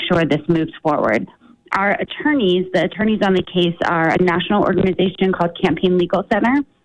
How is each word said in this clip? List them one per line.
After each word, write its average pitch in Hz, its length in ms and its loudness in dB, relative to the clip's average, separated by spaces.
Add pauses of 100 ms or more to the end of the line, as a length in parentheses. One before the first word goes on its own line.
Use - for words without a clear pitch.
(120)
sure 170 140 2
this 156 240 0
moves 160 240 0 (100)
forward. 113 440 0 (440)
Our 196 200 0
attorneys, 190 800 0
the 170 120 2
attorneys 214 360 -2
on 190 140 2
the 175 80 0
case, 175 420 -2
are 165 240 0
a 180 120 2
national 180 420 0
organization 185 680 0
called 175 300 -2
Campaign 180 360 2
Legal 175 340 0
Center. 233 320 2 (220)